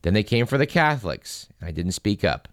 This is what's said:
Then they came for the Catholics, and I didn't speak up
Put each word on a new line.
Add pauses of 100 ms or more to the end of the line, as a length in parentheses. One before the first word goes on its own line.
Then
they
came
for
the
Catholics, (120)
and
I
didn't
speak
up